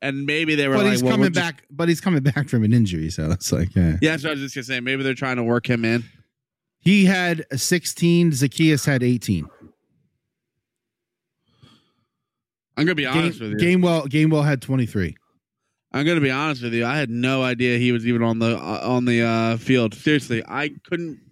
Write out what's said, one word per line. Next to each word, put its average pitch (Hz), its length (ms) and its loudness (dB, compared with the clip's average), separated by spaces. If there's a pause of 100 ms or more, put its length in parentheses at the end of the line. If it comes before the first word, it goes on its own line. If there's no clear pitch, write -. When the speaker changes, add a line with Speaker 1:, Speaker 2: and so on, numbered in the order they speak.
Speaker 1:
And 139 240 -6
maybe 156 300 0
they 143 140 0
were 135 60 2
Speaker 2:
But - 100 2
Speaker 1:
like, 208 80 2
Speaker 2:
he's 123 100 0
Speaker 1:
"Well, 127 80 2
Speaker 2:
coming 127 120 2
Speaker 1:
we'll 190 80 4
just" 170 260 -2
Speaker 2:
back. - 120 -20
But 170 200 -2
he's 170 100 2
coming 160 240 0
<laughs> 143 120 0
back 143 120 -2
from 117 160 0
an 107 80 2
injury, 90 380 2
so 78 220 -4
it's - 200 -4
like, 85 240 0
yeah. 85 260 2
Speaker 1:
Yeah, 156 100 2
that's 151 120 -4
what 160 60 -4
I 156 60 -2
was 139 60 -6
just 135 140 -10
gonna 131 80 -8
say. 127 160 -6
Maybe 131 240 -4
they're 135 100 0
trying 127 220 -4
to 123 80 -2
work 120 260 0
him 117 140 0
in. 117 220 0 (760)
Speaker 2:
He 196 240 4
had 180 400 0 (140)
sixteen. 170 720 2
Zacchaeus 143 540 2
had 131 180 2
eighteen. 107 420 0 (3250)
Speaker 1:
I'm 147 80 2
gonna 175 100 2
be 147 80 -2
Speaker 2:
Game-, 131 140 0
Speaker 1:
honest 165 240 -2
with 107 100 -6
you. 104 60 -4
Speaker 2:
Gainwell, 170 500 2
Gainwell 151 380 2
had 139 160 0
twenty-three. 104 540 -2 (760)
Speaker 1:
I'm 139 140 -2
gonna 165 160 2
be 135 100 2
honest 139 320 -4
with 117 100 -6
you. 117 120 0
I 127 120 -2
had 135 120 -2
no 127 340 -2
idea 123 340 0
he 123 140 2
was 117 160 -2
even 117 160 2
on 113 160 0
the, 113 180 0
uh, 80 260 -6
on 123 220 0
the, 117 180 2
uh, 113 340 0
field. 117 360 0
Seriously, 127 540 -2
I 143 240 -6 (140)
couldn't 170 340 -8 (120)